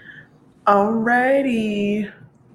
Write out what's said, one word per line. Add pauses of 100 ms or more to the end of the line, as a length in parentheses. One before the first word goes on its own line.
(680)
Alrighty. (420)